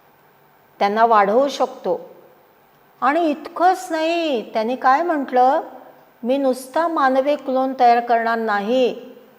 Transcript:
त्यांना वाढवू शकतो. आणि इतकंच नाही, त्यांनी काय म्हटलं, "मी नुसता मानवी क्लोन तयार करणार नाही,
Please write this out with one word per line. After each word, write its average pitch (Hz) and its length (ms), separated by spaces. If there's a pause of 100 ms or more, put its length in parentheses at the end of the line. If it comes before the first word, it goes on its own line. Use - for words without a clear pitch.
(800)
त्यांना 214 280
वाढवू 226 420
शकतो. - 600 (920)
आणि 302 300
इतकंच 359 600
नाही, 320 600
त्यांनी 233 240
काय 269 260
म्हटलं, 277 580 (640)
"मी 247 140
नुसता 277 520
मानवी 285 480
क्लोन 262 440
तयार 240 200
करणार 233 380
नाही, 220 760 (260)